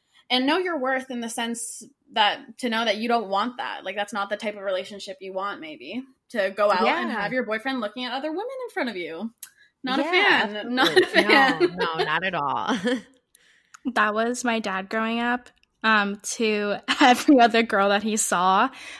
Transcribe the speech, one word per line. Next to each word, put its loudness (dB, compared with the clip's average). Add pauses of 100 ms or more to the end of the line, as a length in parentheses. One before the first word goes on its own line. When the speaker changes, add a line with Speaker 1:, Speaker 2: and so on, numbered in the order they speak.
(300)
Speaker 1:
and 0
know 2
your -4
worth -2
in -8
the -6
sense -8 (300)
that, 0
to -4
know 0
that 2
you -4
don't 2
want -2
that. -8
Like, -8
that's -4
not -4
the -4
type -6
of -12
relationship -6
you -12
want, -6
maybe, -12 (280)
to -2
go 4
out 2
and -4
Speaker 2:
Yeah. -
Speaker 1:
have -4
your -2
boyfriend -4
looking -6
at -8
other -6
women -6 (200)
in -14
front -4
of -8
you. -8 (520)
Not 0
a 0
Speaker 2:
Yeah, -
Speaker 1:
fan. 0
<laughs> -4
Not 2
a 8
Speaker 2:
absolutely. -
Speaker 1:
fan. 4
Speaker 2:
No, 4
no, -2
not 0
at -2
all. 0
<laughs> 0 (960)
Speaker 3:
That 2
was -2
my 0
dad -4
growing -2
up, -2 (340)
um, 2
to -2 (100)
<laughs> 0
every 8
other 6
girl 2
that 2
he 0
saw, 4 (320)